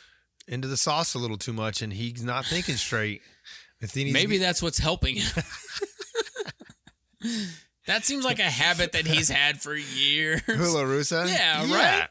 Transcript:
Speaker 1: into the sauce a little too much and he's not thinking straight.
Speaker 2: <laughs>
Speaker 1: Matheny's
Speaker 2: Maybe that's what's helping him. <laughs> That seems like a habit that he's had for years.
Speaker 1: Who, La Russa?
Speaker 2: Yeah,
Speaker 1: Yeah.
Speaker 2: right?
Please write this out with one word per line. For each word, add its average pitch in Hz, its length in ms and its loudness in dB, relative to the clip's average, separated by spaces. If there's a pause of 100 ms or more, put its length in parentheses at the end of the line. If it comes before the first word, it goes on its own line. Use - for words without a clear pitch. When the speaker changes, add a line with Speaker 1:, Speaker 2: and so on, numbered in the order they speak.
(480)
Speaker 1:
into 131 200 -6
the 135 100 -4
sauce 160 380 2
a 131 40 -2
little 113 180 -2
too 117 160 -6
much 110 280 -4
and 107 120 -6
he's 120 300 -6
not 123 220 -4
thinking 160 300 -2
straight. 107 460 -2 (300)
Speaker 2:
<laughs> - 300 -20
Speaker 1:
Matheny's 139 320 -2
Speaker 2:
Maybe 196 240 2
that's 180 240 2
what's 170 180 0
helping 156 360 2
him. 185 280 -2 (1800)
<laughs> 233 100 -2 (560)
That 214 180 0
seems 277 180 0
like 247 140 0
a 214 60 2
habit 170 480 2
that 160 160 0
he's 156 200 4
had 143 320 2
for 147 160 -6
years. 147 680 2
Speaker 1:
Who, - 120 -2
La 160 300 2
Russa? 147 440 0
Speaker 2:
Yeah, 170 380 2
Speaker 1:
Yeah. - 100 2 (260)
Speaker 2:
right? 82 100 -2